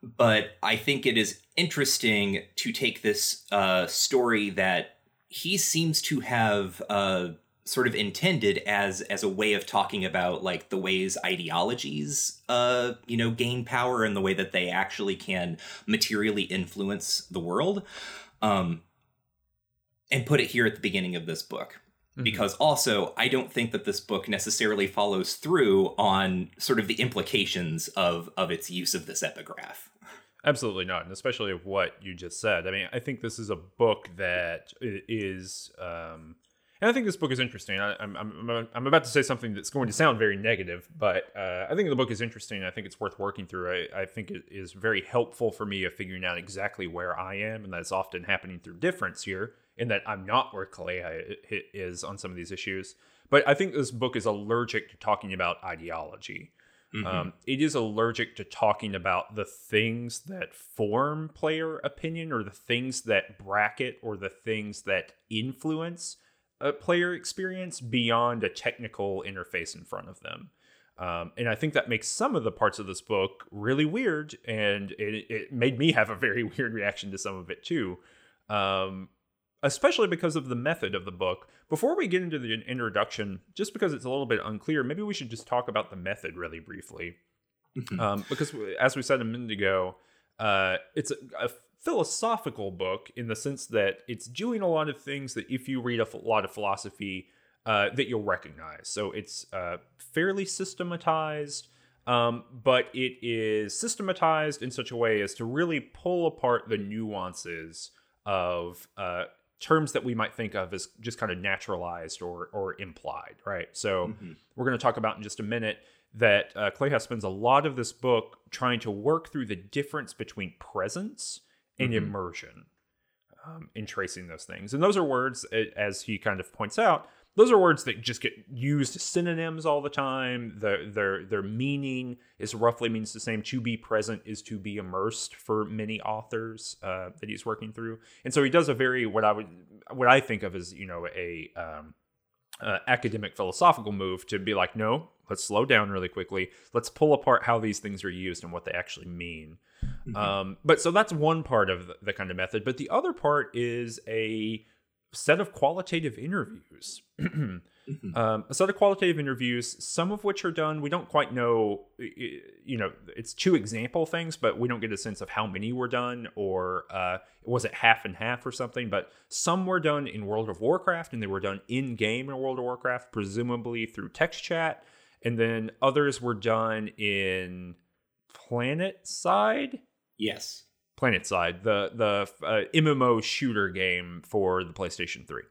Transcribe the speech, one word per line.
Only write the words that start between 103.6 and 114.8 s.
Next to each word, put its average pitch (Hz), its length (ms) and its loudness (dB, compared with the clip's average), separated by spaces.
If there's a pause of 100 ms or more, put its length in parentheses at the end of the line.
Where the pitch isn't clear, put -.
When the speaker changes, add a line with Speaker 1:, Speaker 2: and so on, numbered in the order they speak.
Speaker 2:
systematized 160 840 0
in 127 80 -6
such 123 200 -6
a 123 60 -6
way 113 260 4
as 98 120 -4
to 117 100 -6
really 151 360 0
pull 175 460 -2
apart 120 420 2
the 107 100 0
nuances 92 1120 -6 (340)
of, 87 640 -2 (100)
uh, 90 280 -4 (340)
terms 156 340 4
that 113 120 0
we 120 100 -2
might 110 200 -2
think 110 200 -6
of 95 200 -4
as 92 140 -8 (120)
just 117 180 -8
kind 104 140 -2
of 90 60 -4
naturalized 87 800 -4
or, 87 320 -8
or 98 260 -6
implied, - 580 -10 (100)
right? 92 260 -4
So 95 360 0
Speaker 1:
Mm-hmm. 104 240 -12 (220)
Speaker 2:
we're 123 120 -2
gonna 127 100 2
talk 117 220 2